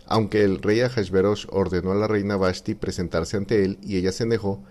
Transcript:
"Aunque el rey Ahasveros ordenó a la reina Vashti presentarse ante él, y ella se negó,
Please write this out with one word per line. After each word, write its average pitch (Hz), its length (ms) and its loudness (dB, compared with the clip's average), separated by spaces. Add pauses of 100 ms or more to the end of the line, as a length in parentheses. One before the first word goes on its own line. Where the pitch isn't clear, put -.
"Aunque 104 380 2
el 95 180 2
rey 107 180 2
Ahasveros 104 720 0
ordenó 92 400 0
a 98 40 2
la 107 120 2
reina 104 300 0
Vashti 92 360 0
presentarse 92 640 -4
ante 101 300 2
él, 95 160 -2
y 98 160 -4
ella 92 160 0
se 120 120 -2
negó, 101 460 -2